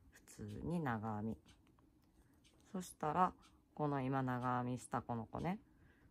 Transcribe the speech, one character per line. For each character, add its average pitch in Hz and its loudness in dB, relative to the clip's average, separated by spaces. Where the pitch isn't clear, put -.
普 - -20
通 104 -8
に 175 0
長 113 -2
編 107 -2
み。 107 -6
そ 185 -4
し - -14
た 151 -2
ら、 180 6
こ 151 2
の 143 2
今 135 2
長 123 2
編 123 0
み 123 -2
し - -14
た 120 0
こ 120 -2
の 113 -2
子 - -6
ね。 175 0